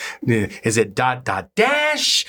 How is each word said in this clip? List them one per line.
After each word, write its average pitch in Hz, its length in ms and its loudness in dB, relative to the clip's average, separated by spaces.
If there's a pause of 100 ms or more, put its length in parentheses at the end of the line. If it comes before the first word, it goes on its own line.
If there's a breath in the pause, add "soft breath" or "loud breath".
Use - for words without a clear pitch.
(300 loud breath)
uh, 107 180 2 (160 loud breath)
is 110 140 0
it 107 180 2
dot, 127 300 -2
dot, 95 300 -4
dash? 285 720 0